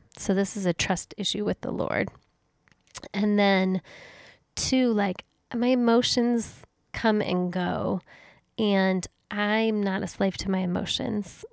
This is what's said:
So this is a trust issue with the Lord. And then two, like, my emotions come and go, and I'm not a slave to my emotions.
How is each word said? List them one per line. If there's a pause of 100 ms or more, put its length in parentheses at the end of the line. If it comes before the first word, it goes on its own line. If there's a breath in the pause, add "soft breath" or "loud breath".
(160)
So
this
is
a
trust
issue
with
the
Lord. (1000)
And
then (760 loud breath)
two,
like, (300)
my
emotions (300)
come
and
go, (580 loud breath)
and (240)
I'm
not
a
slave
to
my
emotions.